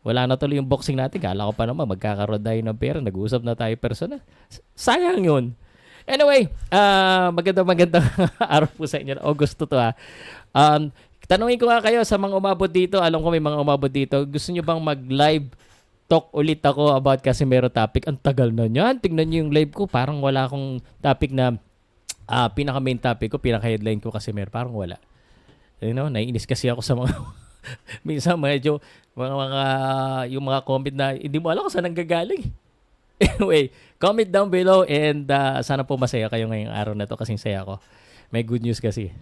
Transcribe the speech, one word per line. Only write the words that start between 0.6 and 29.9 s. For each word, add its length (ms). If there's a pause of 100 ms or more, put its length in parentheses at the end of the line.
yung 80
boxing 280
natin. 240
Kala 280
ko 40
pa 120
naman, 240
magkakaroon 520
tayo 200
ng 160
pera. 240
Nag-uusap 400
na 160
tayo 240
personal. 400 (280)
S-, 140 (140)
sayang 440
yun. 240 (640)
Anyway, 400 (240)
uh, 560
maganda, 320
maganda 380 (260)
<laughs> 280
araw 200
po 160
sa 80
inyo. 240
August 360
to, 120
to 80
ha. 160 (600)
Um, 360 (400)
tanungin 320
ko 80
nga 120
kayo 240
sa 120
mga 200
umabot 320
dito. 320
Alam 200
ko 80
may 120
mga 200
umabot 280
dito. 360
Gusto 280
nyo 120
bang 160
mag-live 680 (640)
talk 240
ulit 320
ako 320
about 240
Casimiro 480
topic? 400
Ang 80
tagal 320
na 160
niyan. 320
Tingnan 320
nyo 160
yung 80
live 200
ko. 120
Parang 400
wala 240
akong 320 (240)
topic 240
na, 240 (760)
ah, 240
pinaka-main 480
topic 320
ko, 80
pinaka-headline 560
ko, 160
Casimiro. 400
Parang 240
wala. 240 (800)
You 160
know, 160
naiinis 320
kasi 240
ako 160
sa 80
mga, 200 (480)
<laughs> 460
minsan 300
medyo, 400 (400)
mga, 160
mga, 280 (760)